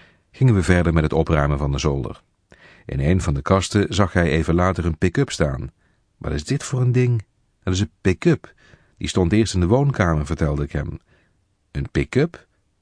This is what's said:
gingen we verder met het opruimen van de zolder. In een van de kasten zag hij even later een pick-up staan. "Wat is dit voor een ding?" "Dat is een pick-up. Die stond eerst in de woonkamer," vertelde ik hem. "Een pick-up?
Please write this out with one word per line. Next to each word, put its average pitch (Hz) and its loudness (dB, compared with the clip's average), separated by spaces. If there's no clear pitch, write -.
gingen 131 2
we 95 4
verder 85 2
met 80 2
het 76 0
opruimen 73 2
van 71 -2
de 69 -4
zolder. 69 -4
In 67 -6
een 87 2
van 76 -2
de 67 -4
kasten 98 0
zag 98 0
hij 85 2
even 80 0
later 87 0
een 85 -2
pick-up 110 0
staan. 69 -4
"Wat 71 -8
is 73 -6
dit 143 -4
voor 127 -4
een 123 2
ding?" 123 2
"Dat 95 -2
is 95 0
een - -2
pick-up. - 0
Die - -8
stond 87 2
eerst 110 2
in 92 0
de 87 2
woonkamer," 92 2
vertelde 73 -2
ik 71 -6
hem. - -8
"Een 139 -6
pick-up? - -2